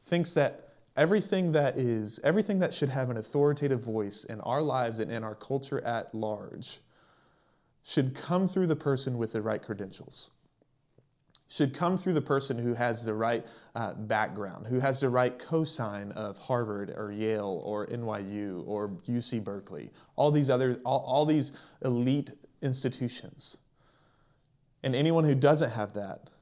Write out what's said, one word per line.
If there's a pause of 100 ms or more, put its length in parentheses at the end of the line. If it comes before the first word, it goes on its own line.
thinks
that (320)
everything
that
is,
everything
that
should
have
an
authoritative
voice
in
our
lives
and
in
our
culture
at
large (1040)
should
come
through
the
person
with
the
right
credentials. (1160)
Should
come
through
the
person
who
has
the
right, (300)
uh,
background,
who
has
the
right
cosign
of
Harvard
or
Yale
or
N
Y
U
or (140)
U
C
Berkeley, (260)
all
these
other,
all,
all
these (280)
elite (300)
institutions. (1300)
And
anyone
who
doesn't
have
that (120)